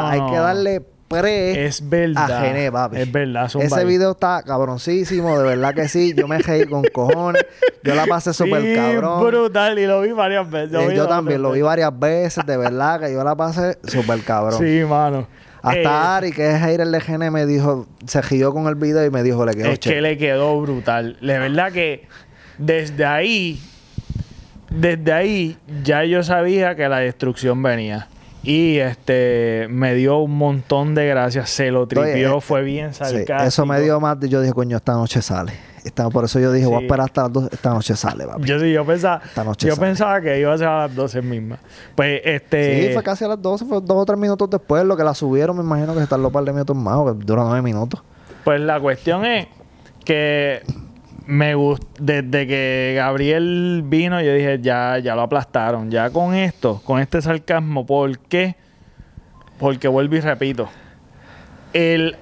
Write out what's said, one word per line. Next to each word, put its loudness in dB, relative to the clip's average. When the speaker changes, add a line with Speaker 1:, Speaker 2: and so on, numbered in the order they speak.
Speaker 1:
no, -2
Speaker 2:
hay 0
Speaker 1:
no. -2
Speaker 2:
que 0
darle 0
pre 0
Speaker 1:
Es -6
verdad. 2
Speaker 2:
a -2
Gené, 0
papi. -2
Speaker 1:
Es -2
verdad, -2
zumba 0
Speaker 2:
Ese 0
Speaker 1:
ahí. 2
Speaker 2:
video 2
está -2
cabroncísimo, 0
de 4
verdad 2
que 0
sí. 2
Yo 2
me -2
reí 2
con 0
cojones. 2
Yo 2
la 2
pasé 0
súper 2
Speaker 1:
Sí, 2
Speaker 2:
cabrón. 2
Speaker 1:
brutal, 2
y 2
lo 2
vi 0
varias 0
veces, -4
lo 0
Speaker 2:
Eh, 2
Speaker 1:
vi 0
Speaker 2:
yo 2
Speaker 1:
varias 2
Speaker 2:
también 0
lo 2
vi 0
Speaker 1:
veces. 2
Speaker 2:
varias 0
veces, 0
de -2
verdad 0
que -4
yo -2
la 0
pasé -2
súper -2
cabrón. 0
Speaker 1:
Sí, 2
mano. 0
Speaker 2:
Hasta 0
Speaker 1:
Eh, 2
Speaker 2:
Ari, 2
que 0
es 2
hater 2
de 0
Gené, -4
me 0
dijo, 0
se 0
rió 2
con -4
el 0
video 2
y 2
me 0
dijo, 2
"Le 2
quedó -4
Speaker 1:
Es 2
que -2
Speaker 2:
chévere". 0
Speaker 1:
le 0
quedó 0
brutal. -4
De -2
verdad -2
que -4
desde 0
ahí, -2
desde 0
ahí 0
ya 2
yo 2
sabía 2
que -2
la 0
destrucción -2
venía. -2
Y, 2
este, 0
me 0
dio 4
un 0
montón 0
de 2
gracias. 0
Se 0
lo 2
Speaker 2:
Oye, -2
Speaker 1:
tripió, 2
Speaker 2:
eh, -2
Speaker 1:
fue -2
bien -6
Speaker 2:
sí, -14
Speaker 1:
sarcástico. -2
Speaker 2:
eso 2
me 2
dio 2
más. 0
Yo 2
dije, 2
"Coño, 0
esta -2
noche 0
sale". -4
Esta, -2
por 2
eso 0
yo 4
dije, 4
"Voy 4
a 2
Speaker 1:
Sí. -2
Speaker 2:
esperar 2
hasta -2
las -2
dos. -2
Esta -4
noche 0
sale, -4
papi". -6
Speaker 1:
Yo 0
sí, 2
yo 2
pensaba, 0
Speaker 2:
Esta -6
noche -2
Speaker 1:
yo 2
Speaker 2:
sale. 0
Speaker 1:
pensaba 0
que 0
iba 2
a 2
ser 0
a 0
las -12
doce -4
mismas. -6
Pues, 2
este 0
Speaker 2:
Sí, 0
fue 0
casi -4
a -2
las -4
doce, -2
fue -2
dos 0
o 2
tres 2
minutos 0
después. 0
Lo 2
que 0
la 2
subieron, 0
me -2
imagino 0
que 0
se 0
tardó 0
un -2
par 0
de -2
minutos -2
más, 0
o 2
que -10
duró 2
nueve 0
minutos. -4
Speaker 1:
Pues 2
la 0
cuestión 0
es 0
que 0
me 2
gust-, 0
desde 0
que -2
Gabriel 0
vino, 0
yo 2
dije, 0
"Ya, 0
ya -2
lo 0
aplastaron". -2
Ya 0
con 0
esto, 0
con 0
este -2
sarcasmo, -2
¿por 0
qué? -2
Porque -2
vuelvo 2
y 0
repito. -2
El, 0